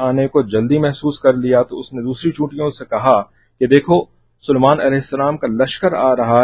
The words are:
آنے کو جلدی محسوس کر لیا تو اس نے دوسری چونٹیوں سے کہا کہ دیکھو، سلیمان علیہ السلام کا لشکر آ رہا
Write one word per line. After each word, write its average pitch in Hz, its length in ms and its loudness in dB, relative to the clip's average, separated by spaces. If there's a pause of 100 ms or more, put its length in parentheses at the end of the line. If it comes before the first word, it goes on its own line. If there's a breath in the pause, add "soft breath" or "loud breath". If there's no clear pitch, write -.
آنے 131 260 0
کو 143 140 0 (100)
جلدی 117 280 0
محسوس 147 400 -4
کر 131 180 4
لیا 123 260 2
تو - 160 -12
اس - 140 -16
نے 127 80 -10
دوسری 127 300 -4
چونٹیوں 147 400 -6
سے - 140 -14
کہا 113 360 2 (400)
کہ 127 60 0
دیکھو، 143 320 4 (460)
سلیمان 139 340 2
علیہ 139 180 0
السلام 139 400 -4
کا - 160 -6
لشکر 131 420 -2
آ 127 200 2
رہا 120 280 2